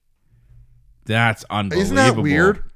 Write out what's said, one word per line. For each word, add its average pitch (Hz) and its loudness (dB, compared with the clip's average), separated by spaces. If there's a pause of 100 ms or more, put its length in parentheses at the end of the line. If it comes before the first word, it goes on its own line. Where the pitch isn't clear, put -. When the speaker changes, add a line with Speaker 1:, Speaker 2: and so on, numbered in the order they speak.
(1040)
Speaker 1:
That's 113 0
Speaker 2:
Isn't 104 -2
that 262 4
Speaker 1:
unbelievable. 226 0
Speaker 2:
weird? 165 0 (120)